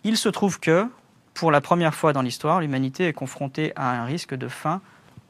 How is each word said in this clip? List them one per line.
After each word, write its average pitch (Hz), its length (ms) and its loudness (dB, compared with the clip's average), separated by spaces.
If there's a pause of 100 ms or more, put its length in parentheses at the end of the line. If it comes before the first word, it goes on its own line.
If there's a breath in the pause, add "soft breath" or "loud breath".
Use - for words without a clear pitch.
Il 220 140 2
se 220 120 2
trouve 190 300 0
que 185 300 2 (460)
pour 165 160 2
la 143 100 6
première 170 320 2
fois 156 200 2
dans 131 100 0
l'histoire, 156 380 0
l'humanité 135 460 -2
est 156 60 -2
confrontée 143 640 -6
à 123 260 -2
un 117 40 -6
risque 151 280 -6
de 127 140 -8
fin 160 340 -4 (480 loud breath)